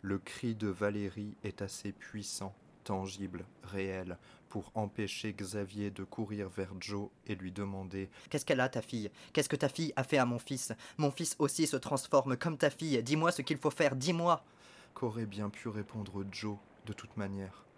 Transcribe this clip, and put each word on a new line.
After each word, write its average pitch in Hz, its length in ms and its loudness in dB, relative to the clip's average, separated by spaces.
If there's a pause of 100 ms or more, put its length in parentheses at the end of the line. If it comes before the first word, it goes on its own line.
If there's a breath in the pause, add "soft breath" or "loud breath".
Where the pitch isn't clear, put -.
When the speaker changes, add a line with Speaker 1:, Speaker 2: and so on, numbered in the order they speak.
Speaker 1:
Le 98 180 0
cri - 360 -4
de 107 140 0
Valérie 104 720 0
est 101 180 -6
assez 101 320 -4
puissant, 98 640 -8 (300)
tangible, 95 600 -4 (180)
réel, 92 540 -4 (320 loud breath)
pour - 260 -6
empêcher 107 600 -2
Xavier 101 560 -4
de 98 140 -8
courir 104 440 -4
vers 95 320 -4
Joe 101 300 -4 (160)
et 107 80 -2
lui 92 180 -6
demander « 98 560 -4 (220 loud breath)
Speaker 2:
Qu'est-ce - 160 0
qu'elle 131 140 4
a, 127 80 4
ta 113 120 -2
fille ? 110 300 -4 (220 loud breath)
Qu'est-ce - 160 4
que 143 80 2
ta 143 120 4
fille 160 280 0
a 135 80 2
fait 151 140 4
à 127 60 8
mon 120 140 2
fils ? - 340 -4 (260 loud breath)
Mon 147 120 6
fils - 280 -2
aussi 151 280 4
se 139 100 2
transforme 131 600 4
comme 160 200 0
ta 143 140 6
fille. 139 320 2
Dis-moi 156 300 4
ce 143 100 0
qu'il - 160 0
faut 151 120 4
faire, 139 260 4
dis-moi ! » 170 480 4 (500 loud breath)
Speaker 1:
Qu'aurait 113 320 -2
bien 104 240 -2
pu - 180 -8
répondre 101 640 -4
Joe, 104 240 -4 (300)
de 107 60 -6
toute - 240 -10
manière ? 98 480 -6 (140)